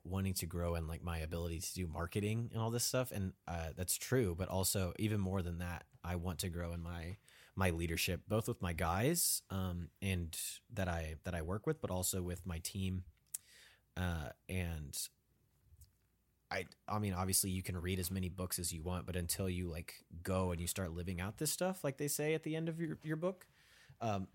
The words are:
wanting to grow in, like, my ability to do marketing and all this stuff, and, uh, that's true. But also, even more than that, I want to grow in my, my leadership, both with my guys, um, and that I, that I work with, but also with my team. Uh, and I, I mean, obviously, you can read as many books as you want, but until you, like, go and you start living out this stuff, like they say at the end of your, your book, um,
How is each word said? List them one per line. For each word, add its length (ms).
wanting 300
to 120
grow 280
in, 120
like, 160
my 160
ability 420
to 140
do 120
marketing 640
and 100
all 80
this 140
stuff, 280
and, 200
uh, 280
that's 200
true. 420
But 100
also, 500
even 220
more 220
than 160
that, 260
I 140
want 240
to 80
grow 240
in 100
my, 340
my 140
leadership, 580
both 200
with 140
my 100
guys, 800
um, 380
and 340
that 140
I, 360
that 100
I 80
work 240
with, 140
but 100
also 320
with 240
my 120
team. 460
Uh, 320
and 480
I, 160
I 100
mean, 160
obviously, 360
you 120
can 180
read 180
as 120
many 180
books 300
as 140
you 100
want, 240
but 100
until 320
you, 200
like, 260
go 300
and 80
you 60
start 260
living 280
out 180
this 120
stuff, 340
like 120
they 120
say 260
at 80
the 140
end 120
of 120
your, 220
your 140
book, 300
um, 340